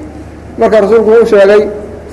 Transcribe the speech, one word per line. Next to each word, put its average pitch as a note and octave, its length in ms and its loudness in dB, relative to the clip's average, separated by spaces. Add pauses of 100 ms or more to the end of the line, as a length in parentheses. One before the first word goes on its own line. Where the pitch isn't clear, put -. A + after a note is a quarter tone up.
(580)
Marka A3 220 2
rasuulku G#3 300 2
wuxuu A3+ 160 4 (120)
sheegay, G3+ 240 4 (500)